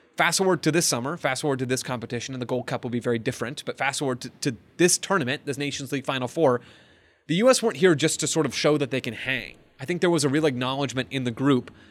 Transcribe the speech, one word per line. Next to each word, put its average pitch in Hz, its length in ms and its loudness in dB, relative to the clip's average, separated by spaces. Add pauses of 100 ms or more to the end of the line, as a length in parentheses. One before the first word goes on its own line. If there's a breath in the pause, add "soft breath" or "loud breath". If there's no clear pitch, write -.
(160 soft breath)
Fast 165 220 2
forward 185 240 2
to 156 100 2
this 170 140 2
summer, 139 300 -2
fast 131 260 -2
forward 135 180 0
to 131 60 -2
this 127 160 -2
competition, 120 520 -6
and 127 80 -8
the 117 40 -8
Gold 123 200 -2
Cup 127 160 -4
will 123 80 -6
be 120 80 -2
very 117 220 0
different, 123 440 -6
but - 140 -8
fast 139 220 -2
forward 131 220 -2
to, 131 80 -14 (100)
to 123 160 -2 (200)
this 170 220 4
tournament, 147 460 -2
this 139 140 -6
Nations 143 340 -6
League 135 140 -4
Final 131 200 -2
Four, 127 340 4 (680 soft breath)
the 160 80 0
U 226 140 6
S - 120 4
weren't 220 140 0
here 170 180 6
just 147 260 0
to 156 60 -2
sort 151 200 0
of 120 80 -4
show 151 240 2
that 139 120 -2
they 127 100 -2
can 113 140 -6
hang. 113 400 -6 (240)
I 135 60 -12
think 170 160 -2
there 180 100 4
was 151 140 2
a 147 40 4
real 156 180 2
acknowledgement 127 640 -2
in 135 100 -4
the 123 80 -2
group 131 400 2 (200 soft breath)